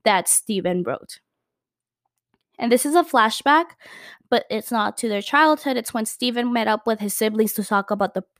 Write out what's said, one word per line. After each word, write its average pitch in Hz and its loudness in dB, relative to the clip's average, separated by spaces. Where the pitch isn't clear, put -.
that 190 2
Stephen 180 -2
wrote. - -8
And 233 -2
this 254 4
is 294 -2
a 349 6
flashback, 285 2
but - 0
it's 214 -6
not 208 -2
to 233 -4
their 202 -2
childhood. 294 2
It's 233 -6
when 220 -4
Stephen 240 -4
met 220 0
up 214 0
with 220 0
his 208 -4
siblings 220 0
to 202 -4
talk 202 0
about 196 -2
the 185 -6